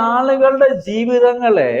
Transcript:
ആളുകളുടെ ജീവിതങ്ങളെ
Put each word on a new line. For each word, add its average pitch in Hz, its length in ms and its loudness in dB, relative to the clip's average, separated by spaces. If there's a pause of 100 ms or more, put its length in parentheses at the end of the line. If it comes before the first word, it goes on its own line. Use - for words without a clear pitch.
(100)
ആളുകളുടെ 269 580 2 (200)
ജീവിതങ്ങളെ 233 920 0